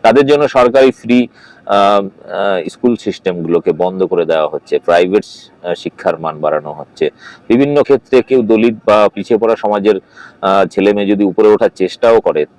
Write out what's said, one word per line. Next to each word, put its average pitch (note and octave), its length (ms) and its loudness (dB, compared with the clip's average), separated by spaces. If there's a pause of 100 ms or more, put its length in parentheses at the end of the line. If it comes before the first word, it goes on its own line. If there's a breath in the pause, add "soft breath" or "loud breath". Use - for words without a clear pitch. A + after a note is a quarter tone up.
তাদের B2 260 4
জন্য D3 200 2
সরকারি C3 440 4
ফ্রি, B2 360 0
আহ, G2+ 760 -2 (340)
আহ, G2 220 -2 (140)
স্কুল A#2+ 220 -2
সিস্টেমগুলোকে E2+ 760 -4 (120)
বন্ধ F#2 160 -4 (120)
করে F2 140 -2
দেওয়া D#2 280 -2
হচ্ছে, D2 260 -8
প্রাইভেট, F2+ 480 0
আহ, - 460 -14
শিক্ষার E2+ 460 -8
মান D#2+ 240 -8
বাড়ানো D2+ 300 -4
হচ্ছে। D2+ 320 -8 (440 loud breath)
বিভিন্ন C#3 340 0
ক্ষেত্রে - 380 -4
কেউ C3 200 0
দলিত A2 340 0 (100)
বা G#2 120 4 (160)
পিছিয়ে G#2 280 -2
পড়া A2+ 140 0
সমাজের, G#2 420 0 (440 loud breath)
আহ, F#2+ 300 0
ছেলে G2+ 220 0
মেয়ে G2+ 180 -2
যদি G#2 120 0
উপরে G2+ 240 2
ওঠার G#2+ 280 2
চেষ্টাও A2+ 440 0
করে D#2 240 -2 (160)